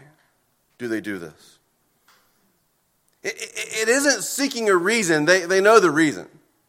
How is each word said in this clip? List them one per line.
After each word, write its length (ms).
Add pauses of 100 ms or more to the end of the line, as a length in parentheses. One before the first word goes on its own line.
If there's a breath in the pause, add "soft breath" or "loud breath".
(760)
do 120
they 100
do 180
this? 420 (1600)
It, 120
it, 480
it 40
isn't 340
seeking 480
a 60
reason. 480
They, 220
they 160
know 180
the 100
reason. 380 (420)